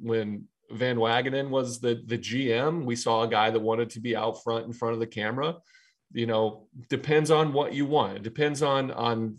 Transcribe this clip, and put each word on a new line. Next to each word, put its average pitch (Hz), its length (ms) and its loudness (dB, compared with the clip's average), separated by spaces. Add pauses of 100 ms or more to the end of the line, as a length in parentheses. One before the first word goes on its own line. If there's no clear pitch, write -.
when 110 440 -2 (280)
Van 123 240 0
Wagenen 127 540 2
was 120 300 -2
the, 120 240 0
the 113 140 -4
G 117 340 -2
M. 147 320 0
We 120 120 -2
saw 117 260 2
a 117 60 2
guy 110 220 4
that 113 100 2
wanted 113 300 0
to 117 100 -12
be 117 160 -2
out 113 260 -4
front 113 240 -2
in 120 60 -10
front 117 220 -4
of 113 60 -4
the 117 60 -2
camera. 127 500 -2 (560)
You 117 140 -2
know, 110 400 0 (220)
depends 151 420 2
on 156 220 4
what 139 200 0
you 139 140 0
want. 113 300 0
It 104 60 -10
depends 147 400 -2
on, 135 280 2
on 113 480 -2